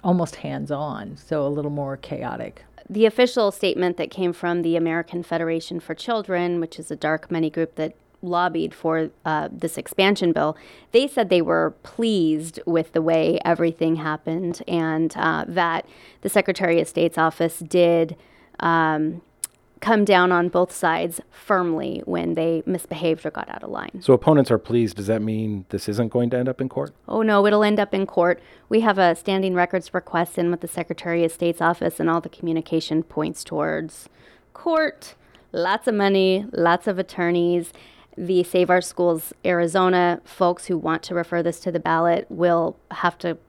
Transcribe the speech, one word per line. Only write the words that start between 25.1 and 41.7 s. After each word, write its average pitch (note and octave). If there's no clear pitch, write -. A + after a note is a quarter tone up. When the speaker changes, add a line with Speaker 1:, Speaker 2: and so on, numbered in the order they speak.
Speaker 3:
mean G#2+
this -
isn't A2
going A#2+
to B2+
end B2
up B2+
in C3
court? C#3+
Speaker 2:
Oh, A3
no, G#3
it'll G#3+
end G#3
up G3+
in G3
court. F3
We A3
have G#3
a F3
standing F#3+
records F3+
request E3+
in F3
with E3+
the F3
Secretary E3+
of E3
State's E3+
office, E3+
and E3
all E3
the E3
communication D#3+
points D#3
towards D#3
court, -
lots F#3
of A#3
money, G3
lots F3
of F#3
attorneys. F3
The F3+
Save F3+
Our F3+
Schools E3+
Arizona F3
folks F3
who F3+
want D#3+
to F#3
refer E3+
this E3+
to F#3